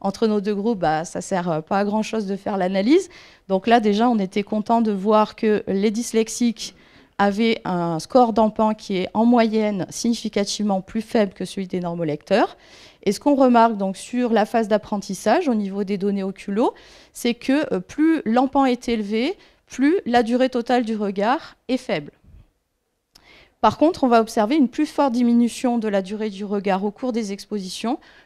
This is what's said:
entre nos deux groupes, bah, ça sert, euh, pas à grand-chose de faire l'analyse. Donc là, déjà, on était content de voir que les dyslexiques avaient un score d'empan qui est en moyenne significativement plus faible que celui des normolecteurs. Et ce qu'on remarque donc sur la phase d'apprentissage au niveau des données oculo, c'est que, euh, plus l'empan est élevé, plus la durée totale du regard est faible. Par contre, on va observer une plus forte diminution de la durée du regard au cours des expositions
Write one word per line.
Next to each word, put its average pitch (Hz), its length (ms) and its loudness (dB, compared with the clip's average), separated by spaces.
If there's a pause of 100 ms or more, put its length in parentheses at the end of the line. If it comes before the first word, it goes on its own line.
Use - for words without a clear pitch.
entre 196 260 -2
nos 214 140 2
deux 208 140 -2
groupes, 202 240 -2
bah, 156 260 0
ça 185 160 -8
sert, 180 300 -2
euh, 160 100 -2
pas 196 180 -2
à 208 60 2
grand-chose 214 400 -2
de 196 120 -4
faire 196 200 -6
l'analyse. 196 540 2 (380)
Donc 190 180 0
là, 233 140 6
déjà, 214 280 2
on 226 100 2
était 196 240 -2
content 220 380 0
de 214 120 0
voir 214 440 2
que 214 300 0
les 196 240 0
dyslexiques 220 840 -2 (440)
avaient 202 460 2
un 170 360 -2
score 240 320 2
d'empan 214 420 2
qui 202 220 -6
est 180 180 -2
en 220 100 2
moyenne 220 680 2
significativement 208 920 -2
plus 220 220 -6
faible 208 300 0
que - 120 -10
celui 185 240 -8
des 185 100 -4
normolecteurs. 170 760 -2 (480)
Et 202 80 2
ce - 80 -10
qu'on 285 160 2
remarque 233 400 4
donc 190 200 -4
sur 247 360 -4
la 214 140 4
phase 226 200 0
d'apprentissage 208 840 -2
au 240 60 2
niveau 202 300 -4
des 196 140 -4
données 202 260 -2
oculo, 202 500 -2 (380)
c'est 233 220 -2
que, 269 380 -2
euh, 190 60 0
plus 311 460 0
l'empan 254 400 2
est 247 240 -2
élevé, 226 480 -2 (300)
plus 294 400 0
la 240 180 4
durée 247 240 2
totale 247 360 0
du 220 120 -4
regard 208 580 -4 (140)
est 262 80 0
faible. 156 340 -6 (1500)
Par 214 180 2
contre, 311 260 2
on 254 40 2
va 233 120 6
observer 220 360 0
une 262 120 4
plus 302 180 -2
forte 285 260 0
diminution 240 680 2
de 220 100 -4
la 202 140 0
durée 214 280 -8
du 196 140 -10
regard 196 400 -2
au 208 60 -2
cours 247 220 -6
des 208 200 -4
expositions 208 640 -6 (280)